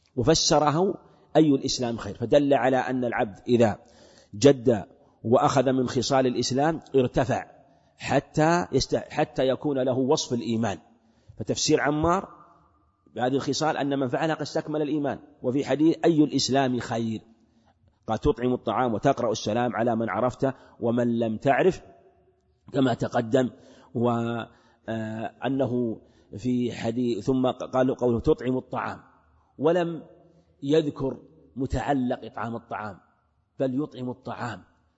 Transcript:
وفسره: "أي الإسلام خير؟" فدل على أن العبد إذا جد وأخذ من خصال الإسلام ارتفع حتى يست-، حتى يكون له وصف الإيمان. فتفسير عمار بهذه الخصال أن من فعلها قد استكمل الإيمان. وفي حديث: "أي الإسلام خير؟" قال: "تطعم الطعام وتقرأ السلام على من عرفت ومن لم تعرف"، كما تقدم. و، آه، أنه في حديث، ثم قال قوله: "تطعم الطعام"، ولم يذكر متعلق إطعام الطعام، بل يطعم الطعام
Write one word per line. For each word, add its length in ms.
وفسره: 800
"أي 140
الإسلام 480
خير؟" 180
فدل 380
على 240
أن 280
العبد 420
إذا 320
جد 500
وأخذ 480
من 160
خصال 400
الإسلام 540
ارتفع 500
حتى 760
يست-، 240
حتى 520
يكون 320
له 180
وصف 360
الإيمان. 440
فتفسير 440
عمار 480
بهذه 180
الخصال 440
أن 220
من 80
فعلها 280
قد 60
استكمل 400
الإيمان. 380
وفي 240
حديث: 400
"أي 180
الإسلام 560
خير؟" 420
قال: 120
"تطعم 340
الطعام 400
وتقرأ 380
السلام 440
على 200
من 140
عرفت 440
ومن 400
لم 180
تعرف"، 440
كما 200
تقدم. 560
و، 140
آه، 420
أنه 560
في 340
حديث، 540
ثم 220
قال 480
قوله: 240
"تطعم 380
الطعام"، 420
ولم 460
يذكر 540
متعلق 720
إطعام 300
الطعام، 440
بل 240
يطعم 260
الطعام 540